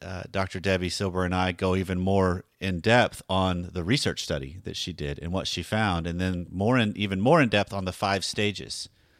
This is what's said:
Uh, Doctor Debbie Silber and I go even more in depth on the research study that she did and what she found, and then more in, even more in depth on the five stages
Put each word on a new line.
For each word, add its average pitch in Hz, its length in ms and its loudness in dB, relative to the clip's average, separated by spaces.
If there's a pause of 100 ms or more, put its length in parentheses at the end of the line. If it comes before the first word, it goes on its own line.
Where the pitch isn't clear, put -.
Uh, 92 280 -8
Doctor 95 280 -2
Debbie 90 300 2
Silber 92 360 0
and 90 80 0
I 92 200 2
go 92 240 0
even 92 240 0
more 95 440 2 (160)
in 92 200 -2
depth 113 480 4
on 90 440 0
the 85 120 -4
research 104 400 0
study 73 400 -6
that - 120 -8
she - 160 -6
did 71 280 -6
and 85 120 -6
what 90 140 -2
she - 160 -6
found, 92 460 0
and 87 120 -4
then 90 300 -2
more 104 260 2
in, 110 200 2
even 98 240 0
more 143 200 6
in 131 80 4
depth 101 240 2
on 98 120 -4
the 92 80 -2
five 98 320 0
stages - 640 -4 (320)